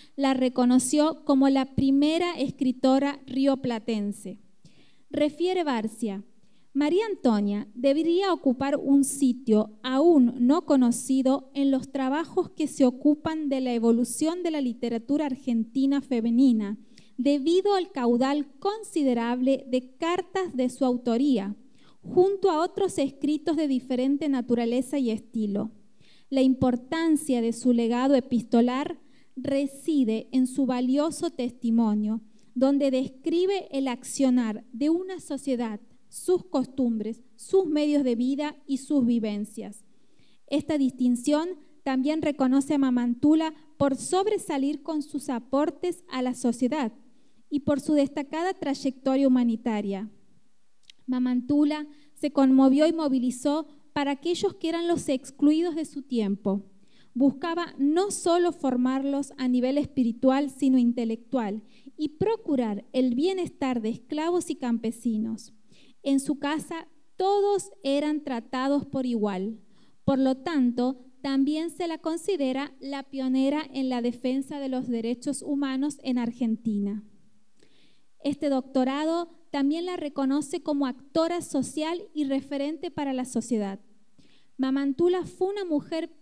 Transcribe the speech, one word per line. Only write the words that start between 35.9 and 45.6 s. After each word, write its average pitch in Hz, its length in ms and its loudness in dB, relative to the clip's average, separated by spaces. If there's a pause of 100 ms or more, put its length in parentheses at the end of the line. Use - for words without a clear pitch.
sus - 360 -2
costumbres, 233 800 -4 (140)
sus 381 300 0
medios 294 380 2
de 247 100 2
vida 277 420 -2 (100)
y 277 100 -2
sus 277 280 0
vivencias. 214 800 -4 (600)
Esta 302 320 -2
distinción 254 720 2 (340)
también 277 400 0
reconoce 277 520 2
a 285 40 2
Mamantula 269 760 2 (220)
por 277 200 0
sobresalir 311 840 -2
con 311 200 -4
sus - 260 -8
aportes 294 800 -4